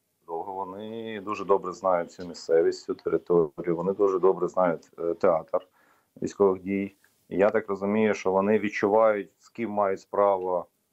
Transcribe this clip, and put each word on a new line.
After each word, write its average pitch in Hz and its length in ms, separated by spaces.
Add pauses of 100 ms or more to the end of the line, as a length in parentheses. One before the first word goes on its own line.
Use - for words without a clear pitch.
(280)
довго, 85 260
вони 107 680
дуже 98 240
добре 92 260
знають 87 400
цю 92 160
місцевість, 85 580
цю 95 80
територію, 85 840
вони 87 180
дуже 98 260
добре 90 280
знають, 87 420 (100)
е, 85 140
театр 85 540 (540)
військових 95 400
дій. 98 340 (380)
І 92 40
я 98 120
так 107 200
розумію, 101 440
що 95 180
вони 101 280
відчувають, 104 680 (100)
з - 100
ким 113 220
мають 98 300
справу. 92 640 (280)